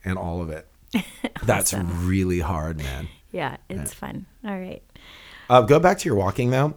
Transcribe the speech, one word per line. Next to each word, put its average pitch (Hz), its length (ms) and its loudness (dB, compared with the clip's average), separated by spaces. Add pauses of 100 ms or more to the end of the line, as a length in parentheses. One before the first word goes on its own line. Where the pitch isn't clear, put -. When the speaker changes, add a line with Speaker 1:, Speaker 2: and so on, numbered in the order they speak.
Speaker 1:
and 92 120 -2
all 87 260 -6
of 80 80 -8
it. 78 160 -12 (360)
Speaker 2:
<laughs> - 400 -10
Speaker 1:
That's - 320 0
Speaker 2:
Awesome. 87 340 -4
Speaker 1:
really 90 320 2
hard, 80 380 -4
man. 71 300 -8 (240)
Speaker 2:
Yeah, 156 240 -6 (120)
it's - 240 -8
Speaker 1:
Yeah. - 60 -20
Speaker 2:
fun. - 280 -12 (180)
All 202 140 -6
right. 185 240 -12 (640)
Speaker 1:
Uh, 123 140 8
go 139 180 6
back 185 180 4
to - 100 -4
your 127 80 2
walking, 98 340 2
though. 139 260 2